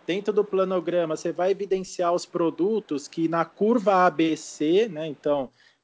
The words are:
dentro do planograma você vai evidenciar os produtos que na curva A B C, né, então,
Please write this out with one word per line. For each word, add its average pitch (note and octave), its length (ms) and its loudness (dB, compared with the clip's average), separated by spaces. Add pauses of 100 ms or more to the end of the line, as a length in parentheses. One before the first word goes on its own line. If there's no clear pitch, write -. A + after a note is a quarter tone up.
dentro G3+ 280 -2
do G3+ 100 2
planograma F3 720 0
você E3 160 -4
vai F3 180 0
evidenciar F#3 600 -2
os F3 140 -2
produtos E3+ 840 -2
que E3 180 -2
na E3 180 0
curva G3+ 600 2
A F3 40 4
B D#3+ 260 0
C, E3+ 500 0
né, D#3+ 200 -8
então, C#3+ 420 -2 (360)